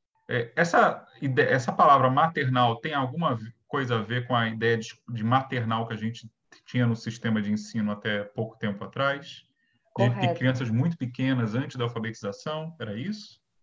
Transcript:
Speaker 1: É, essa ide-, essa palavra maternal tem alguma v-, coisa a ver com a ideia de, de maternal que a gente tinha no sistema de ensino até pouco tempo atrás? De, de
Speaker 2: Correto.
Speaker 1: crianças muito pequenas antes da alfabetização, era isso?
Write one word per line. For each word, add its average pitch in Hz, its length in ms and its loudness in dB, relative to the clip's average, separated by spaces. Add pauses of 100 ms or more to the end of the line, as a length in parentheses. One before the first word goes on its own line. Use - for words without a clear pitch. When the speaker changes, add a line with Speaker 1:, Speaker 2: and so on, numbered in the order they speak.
(280)
Speaker 1:
É, 120 280 -2
essa 170 500 4 (160)
ide-, 135 220 2
essa 127 280 2
palavra 139 380 6
maternal 131 680 2
tem 156 160 -6
alguma 139 420 0
v-, 107 180 -8 (140)
coisa 123 320 0
a - 20 -2
ver 123 260 -4
com 123 80 0
a 113 120 2
ideia 113 300 0
de, - 220 -10 (100)
de 113 140 -4
maternal 117 640 0
que 113 60 -8
a 104 40 -6
gente 113 320 -8 (360)
tinha 123 220 2
no 113 80 2
sistema 113 460 -2
de 104 100 -2
ensino 107 400 -2
até 104 320 -4
pouco - 340 -8
tempo 101 260 -6
atrás? 139 640 -4 (520)
De, 196 100 4
de 120 80 2
Speaker 2:
Correto. 190 240 0
Speaker 1:
crianças 123 300 0
muito 143 280 0
pequenas 123 580 -2
antes 135 200 -4
da 123 80 -4
alfabetização, 117 960 -6
era 107 180 -8
isso? 202 440 -10 (220)